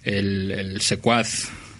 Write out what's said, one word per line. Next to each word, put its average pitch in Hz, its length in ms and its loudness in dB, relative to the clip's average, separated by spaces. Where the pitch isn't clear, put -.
el, 98 460 0
el 95 300 -4
secuaz - 680 2